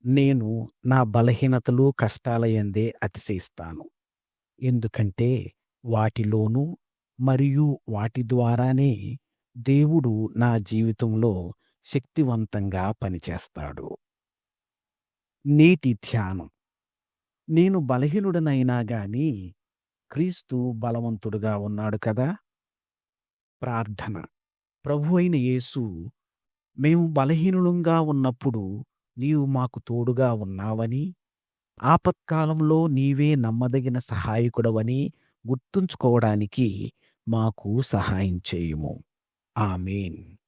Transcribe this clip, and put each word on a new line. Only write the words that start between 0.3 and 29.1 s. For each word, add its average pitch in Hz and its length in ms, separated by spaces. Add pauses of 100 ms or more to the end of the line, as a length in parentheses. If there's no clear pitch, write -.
నా 127 180
బలహీనతలు, 123 960
కష్టాలయందే 113 920 (100)
అతిశయిస్తాను. 87 880 (720)
ఎందుకంటే 117 680 (560)
వాటిలోనూ 110 920 (420)
మరియు 135 600 (100)
వాటి 113 340
ద్వారానే 123 960 (380)
దేవుడు 135 800
నా 120 200
జీవితంలో 110 960 (300)
శక్తివంతంగా 107 1080
పనిచేస్తాడు. 87 1040 (1500)
నేటి 147 480
ధ్యానం. 95 560 (1000)
నేను 180 300
బలహీనుడనైనా 143 1000 (120)
గాని 107 640 (560)
క్రీస్తు 135 600
బలవంతుడుగా 113 880
ఉన్నాడు 104 460
కదా? 127 340 (1200)
ప్రార్థన. 113 640 (600)
ప్రభువైన 165 500
యేసు, 123 760 (680)
మేము 165 280
బలహీనులంగా 165 920
ఉన్నప్పుడు 127 840 (320)